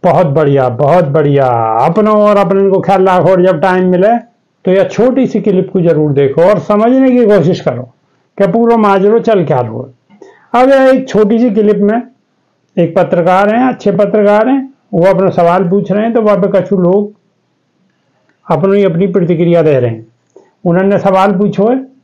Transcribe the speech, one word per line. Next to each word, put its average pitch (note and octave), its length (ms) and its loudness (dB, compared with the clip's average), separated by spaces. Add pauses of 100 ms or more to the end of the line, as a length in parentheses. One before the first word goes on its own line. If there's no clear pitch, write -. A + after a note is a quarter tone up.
बहुत F3 240 2
बढ़िया, C#3 420 0
बहुत D3 380 0
बढ़िया। C#3+ 400 0 (320)
अपनों G#3 400 0
और G#3 180 2
अपने G3 340 0
को F#3+ 100 0
ख्याल F#3+ 280 0
रखो F3+ 220 2
और F3+ 140 2
जब F3+ 160 0
time F#3 300 0
मिले F#3 220 2 (520)
तो F#3+ 60 -2
यह F#3 140 2
छोटी B3 420 0
सी G#3+ 140 -2
क्लिप F#3 320 -2
को F#3+ 80 -2
जरूर D3+ 320 0
देखो C#3 300 0
और G3 180 2
समझने A#3+ 500 0
की B3 160 2
कोशिश F#3+ 340 0
करो A#2+ 220 -6 (560)
कि G3 80 0
पूरा A#3 300 0
माजरो G#3 440 2
चल A3 240 0
क्या C#3 160 -2
रहा A2+ 220 -8
है। - 800 -8
अब C4 80 2
यह C4 180 4
एक C4 200 0
छोटी G#3+ 300 0
सी A#3+ 120 0
क्लिप G3+ 320 0
में A3 200 -2 (760)
एक E3+ 200 -2
पत्रकार F#3 580 0
हैं, A#3+ 100 0
अच्छे A3+ 280 -2
पत्रकार G#3 560 0
हैं, C4+ 240 -4 (220)
वो F3 120 2
अपना F#3 260 2
सवाल F3 380 0
पूछ G3 220 -2
रहे G#3 100 -2
हैं, A3+ 120 -4
तो A#3 80 0
वहाँ G#3 160 2
पे G3+ 160 -2
कछु F#3 240 0
लोग F#3+ 340 0 (1300)
अपनी, G3 380 0
अपनी F3 240 -2
प्रतिक्रिया E3+ 540 0
दे D3 180 2
रहे A#2+ 100 -2
हैं। A2+ 160 -12 (580)
उन्होंने F#3 360 0
सवाल F#3+ 380 0
पूछो G#3 320 0
है C4 80 0 (260)